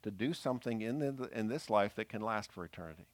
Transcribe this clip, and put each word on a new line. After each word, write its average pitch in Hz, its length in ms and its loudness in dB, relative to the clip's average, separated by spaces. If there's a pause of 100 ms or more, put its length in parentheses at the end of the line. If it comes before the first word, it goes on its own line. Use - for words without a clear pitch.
to 107 80 -2
do 104 220 0
something 120 480 0
in 120 180 0
the, 139 340 -2
in 110 160 0
this 143 200 -2
life 101 260 6
that 113 120 -2
can 107 140 -6
last 107 320 0
for 90 100 -8
eternity. 82 500 -10